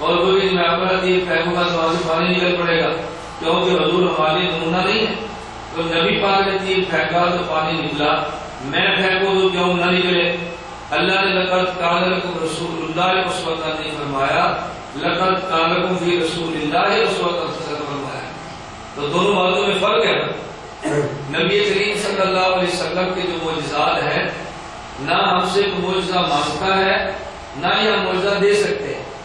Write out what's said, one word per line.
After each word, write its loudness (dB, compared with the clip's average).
और 2
वो, 4
"मैं 4
अपना 2
तीर 2
फेंकूंगा 0
तो 0
वहां 2
से -2
पानी 2
निकल 2
पड़ेगा, 2
क्योंकि 2
हजूर 2
हमारे 0
नमूना 0
नहीं 2
है।" -2
तो -2
नबी 0
पाक 2
ने 0
तीर 2
फेंका 0
तो 0
पानी 0
निकला, 0
मैं 0
फेंकूं 2
तो 4
क्यों 2
ना 2
निकले? 2
अल्लाह 2
ने 0
"लक़द 2
कान 2
लकुम -2
रसूलुल्लाह" -2
उस -4
वक्त -4
नहीं -4
फरमाया, 0
"लक़द 0
कान 2
लकुम 0
फ़ी 0
रसूलिल्लाह" 0
उस 2
वक्त -2
फरमाया। -6
तो -4
दोनों 2
बातों 2
में 0
फर्क 4
है। 2
नबी 2
करीम 2
सल्लल्लाहु 2
अलैहि 2
वसल्लम 0
के -4
जो -2
मौजूदात 0
हैं, 0
ना 0
हमसे 2
कोई 0
मौजूदा 0
मांगता 0
है, 4
ना 2
ही 2
हम 2
मौजूदा 0
दे 4
सकते 0
हैं, -6